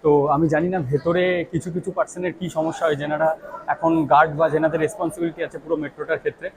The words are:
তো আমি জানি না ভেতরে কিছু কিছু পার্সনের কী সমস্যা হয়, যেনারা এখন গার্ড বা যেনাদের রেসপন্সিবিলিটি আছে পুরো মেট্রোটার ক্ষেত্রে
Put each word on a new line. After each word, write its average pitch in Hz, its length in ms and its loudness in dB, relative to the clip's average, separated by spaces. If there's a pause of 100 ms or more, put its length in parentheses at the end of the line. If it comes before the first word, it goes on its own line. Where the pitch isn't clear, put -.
তো 147 240 6
আমি 151 200 2
জানি 156 220 2
না 185 100 -2
ভেতরে 170 720 0
কিছু 170 200 -4
কিছু 180 200 -6
পার্সনের 175 480 -4
কী 175 100 -6
সমস্যা 160 360 -4
হয়, 151 100 2
যেনারা 151 420 -2 (300)
এখন 160 440 2
গার্ড 151 280 6
বা 160 100 4
যেনাদের 156 300 0
রেসপন্সিবিলিটি 165 640 -4
আছে 156 200 -10
পুরো 160 120 -2
মেট্রোটার 151 420 -6
ক্ষেত্রে 156 400 -6